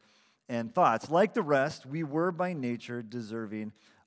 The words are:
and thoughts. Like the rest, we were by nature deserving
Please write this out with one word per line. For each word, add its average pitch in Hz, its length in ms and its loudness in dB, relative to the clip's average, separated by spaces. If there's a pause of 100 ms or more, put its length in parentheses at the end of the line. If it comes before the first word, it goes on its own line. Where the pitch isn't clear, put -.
(500)
and 117 240 -4
thoughts. 135 380 4
Like 185 240 4
the 233 80 2
rest, 147 420 2
we 151 180 -6
were 160 280 0
by 180 220 -2
nature 120 500 -4
deserving 107 720 -8 (340)